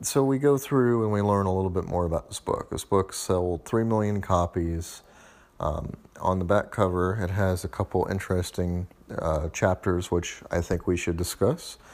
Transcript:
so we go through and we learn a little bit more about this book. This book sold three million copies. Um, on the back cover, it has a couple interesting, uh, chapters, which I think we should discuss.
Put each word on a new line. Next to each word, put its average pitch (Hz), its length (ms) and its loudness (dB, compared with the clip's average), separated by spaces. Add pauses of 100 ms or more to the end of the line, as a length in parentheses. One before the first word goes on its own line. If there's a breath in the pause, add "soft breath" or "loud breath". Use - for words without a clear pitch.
so 135 220 2
we 135 160 2
go 143 180 4
through 120 460 2
and 107 80 0
we 104 80 2
learn 101 260 4
a 92 80 2
little 95 160 0
bit 90 140 -2
more 87 200 0
about 82 220 -2
this - 140 -12
book. - 300 -4
This - 120 -6
book 95 300 0
sold 90 520 -2
three 113 200 0
million 104 360 0
copies. 85 800 -2 (580 loud breath)
Um, 80 320 -4 (280)
on 92 200 0
the 90 40 -2
back 101 280 2
cover, 92 500 0
it 90 80 -2
has 95 320 0
a 92 60 -6
couple - 420 -2
interesting, 90 800 -2 (280)
uh, 80 340 0
chapters, 92 600 0
which - 400 -2
I 85 100 0
think 87 280 -2
we 90 80 2
should 85 200 -2
discuss. 101 640 -2 (160 loud breath)